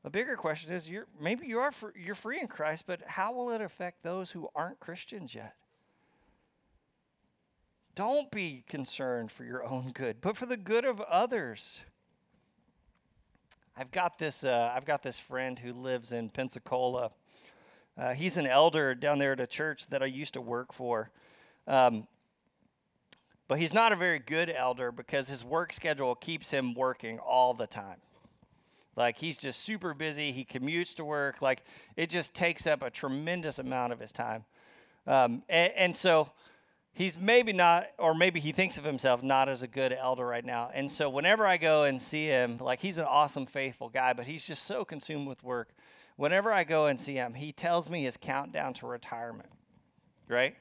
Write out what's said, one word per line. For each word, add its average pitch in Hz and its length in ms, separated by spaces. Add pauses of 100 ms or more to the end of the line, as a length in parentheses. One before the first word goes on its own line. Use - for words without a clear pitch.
The 143 60
bigger 233 260
question 156 360
is, 170 160
you're, 196 200 (120)
maybe 233 280
you 226 120
are 277 120
fr-, 214 240
you're 185 200
free 262 240
in 262 80
Christ, 156 380
but 180 220
how 208 260
will 247 160
it 226 120
affect 180 420
those 180 280
who 160 240
aren't 165 240
Christians 180 540
yet? 110 220 (2500)
Don't 269 340
be 160 380
concerned 127 640
for - 120
your 123 220
own 127 260
good, 120 300
but 208 160
for 247 80
the 240 120
good 214 280
of 226 160
others. 180 800 (2000)
I've 127 140
got 175 300
this, 151 240
uh, 120 320
I've 131 100
got 147 160
this 127 160
friend 127 400
who 123 160
lives 123 380
in 117 180
Pensacola. 127 840 (840)
Uh, 127 160
he's 170 240
an 151 80
elder 143 480
down 143 240
there 139 140
at 131 80
a 123 80
church 151 400
that 135 160
I 135 40
used 135 280
to 131 60
work 120 320
for. 117 360 (580)
Um, 120 400 (1400)
but 151 120
he's 165 140
not 220 180
a 202 40
very 170 240
good 160 300
elder 127 420
because 127 360
his 123 180
work 165 260
schedule 139 440
keeps - 360
him 127 220
working 120 460
all 127 340
the 113 140
time. 98 340 (960)
Like, 120 220
he's 160 200
just 131 240
super 185 320
busy. 147 380
He 127 120
commutes 151 520
to 160 100
work. 143 360
Like, 131 220 (320)
it 165 140
just 165 240
takes 170 320
up 147 160
a 127 80
tremendous 151 720
amount 127 340
of 117 60
his 113 120
time. 113 340 (600)
Um, 127 420
and, 170 260
and 180 220
so 160 360 (600)
he's 175 260
maybe 226 340
not, 175 340 (120)
or 160 160
maybe 170 240
he 151 120
thinks 185 280
of 143 40
himself 131 380
not 135 260
as 127 140
a 123 60
good 127 260
elder 127 320
right 120 200
now. 120 280
And 139 160
so 147 180
whenever 180 380
I 180 120
go 156 260
and 135 180
see 156 240
him, 123 320
like, 127 220
he's 180 180
an 160 80
awesome, 139 400
faithful 127 440
guy, 127 240
but 120 120
he's 151 180
just - 200
so 202 200
consumed 147 440
with 131 160
work. 123 260 (460)
Whenever 190 360
I 190 120
go 151 240
and 135 120
see 143 140
him, 123 220
he 147 160
tells 170 400
me 165 120
his 123 140
countdown 139 580
to 120 120
retirement, 117 600 (800)
right? 131 340